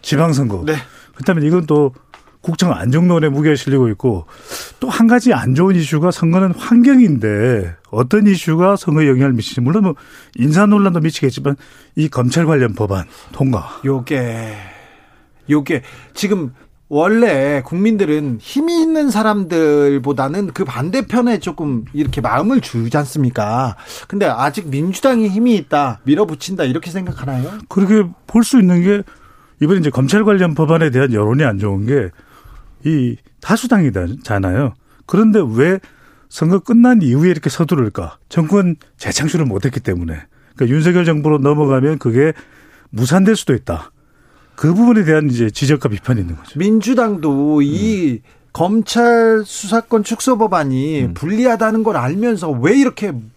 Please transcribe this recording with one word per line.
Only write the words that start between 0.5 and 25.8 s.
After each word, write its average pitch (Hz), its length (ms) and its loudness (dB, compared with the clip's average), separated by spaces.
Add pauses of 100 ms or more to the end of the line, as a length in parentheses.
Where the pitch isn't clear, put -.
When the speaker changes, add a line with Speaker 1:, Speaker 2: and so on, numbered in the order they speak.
Speaker 2:
네. 156 80 -2 (400)
Speaker 1:
그렇다면 170 300 0
이건 165 220 2
또 147 260 2 (480)
국정 170 320 -2
안정론에 156 560 2
무게가 147 260 2
실리고 135 360 0
있고 101 360 -4 (540)
또 262 80 -4
한 226 180 2
가지 240 260 4
안 131 220 0
좋은 185 200 2
이슈가 160 360 0
선거는 175 420 0
환경인데 127 1200 2 (140)
어떤 127 360 2
이슈가 185 500 2
선거에 156 320 0
영향을 131 240 2
미치지. 117 280 -4
물론 170 240 2
뭐 175 100 0 (420)
인사 151 300 2
논란도 196 340 2
미치겠지만 143 560 -2 (400)
이 156 120 0
검찰 127 380 0
관련 127 280 2
법안 95 300 -4 (280)
통과. 127 520 -4
Speaker 2:
요게, 120 680 -6 (960)
요게 143 340 -2 (320)
지금 185 380 -4 (360)
원래 160 760 0
국민들은 165 760 -2
힘이 330 420 -2
있는 311 280 0
사람들보다는 156 1400 0
그 190 140 -4
반대편에 208 720 -2
조금 147 560 -6
이렇게 143 260 -2
마음을 147 400 0
주지 117 380 -6
않습니까? 127 760 -2 (320)
근데 202 180 -2
아직 147 420 -2
민주당이 190 640 0
힘이 226 260 2
있다, 143 480 -2